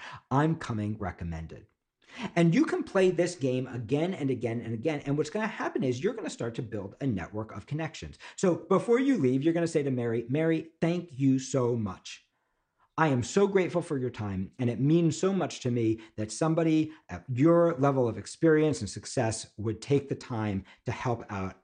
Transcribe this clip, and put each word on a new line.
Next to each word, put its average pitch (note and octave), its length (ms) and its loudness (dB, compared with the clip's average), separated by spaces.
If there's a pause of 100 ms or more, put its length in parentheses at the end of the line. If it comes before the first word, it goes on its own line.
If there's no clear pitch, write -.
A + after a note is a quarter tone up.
(320)
I'm D3+ 240 2
coming G#2+ 420 -4
recommended. E2 680 -10 (640)
And E3+ 220 4
you D#4 100 4
can F#4 180 -2
play F#3 280 2
this E3+ 240 0
game B2+ 320 -2
again C#3+ 460 -2
and C#3+ 160 -2
again A#2 320 -2
and A2+ 120 -6
again. C#3+ 320 -2
And C#3+ 120 0
what's D3 120 0
gonna G#3+ 180 -2
happen C4 360 -4
is B2+ 180 0
you're G3+ 120 0
gonna E4+ 160 -8
start A#2 260 -6
to C#3 60 -4
build G#2 400 -8
a C#3+ 40 -2
network G#2 460 -4
of - 140 -14
connections. D3 520 -8 (200)
So F3+ 180 2
before A#3 440 2
you C4+ 180 4
leave, C3+ 260 2
you're E3 100 4
gonna E3+ 140 2
say D#3 160 0
to C3+ 80 -2
Mary, A#2 380 -2
"Mary, D#3+ 500 0
thank E3+ 400 -2
you C3+ 200 4
so B2 360 0
much. G2 500 -8 (720)
I D#3 120 4
am B2 120 4
so G3 260 2
grateful F3 340 2
for D3+ 160 -2
your B2+ 120 -2
time, G2 500 -6
and A#2+ 100 2
it A2+ 100 -2
means D#3 380 4
so G3 160 0
much D#3+ 280 -2
to B2 100 -2
me A2+ 280 2 (160)
that G#2+ 160 -6
somebody D#3+ 600 2 (160)
at F2+ 180 -10
your E3 520 4
level C3+ 280 2
of G#2+ 100 -4
experience D#3 640 2
and G2+ 100 -6
success - 580 -4 (100)
would G#2+ 240 -4
take C#3 260 0
the A#2+ 80 -6
time G#2 480 -4 (220)
to A#2 80 -4
help - 360 -4
out F#2+ 340 -8